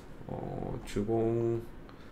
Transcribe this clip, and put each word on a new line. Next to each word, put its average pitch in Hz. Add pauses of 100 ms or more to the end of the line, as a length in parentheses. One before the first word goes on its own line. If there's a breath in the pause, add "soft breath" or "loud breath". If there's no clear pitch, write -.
(260 loud breath)
어, -
주봉, 113 (500 loud breath)